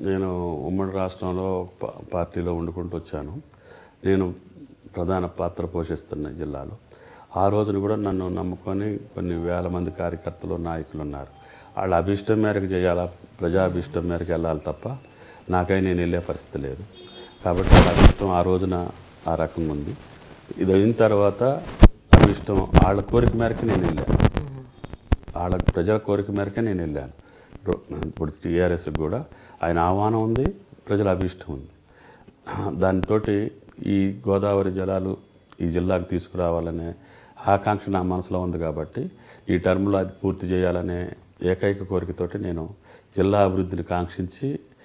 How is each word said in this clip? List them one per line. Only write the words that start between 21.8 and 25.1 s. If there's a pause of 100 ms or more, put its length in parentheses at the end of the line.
అభిష్టం
వాళ్ళ
కోరిక
మేరకు
నేను
వెళ్ళాను, (1160)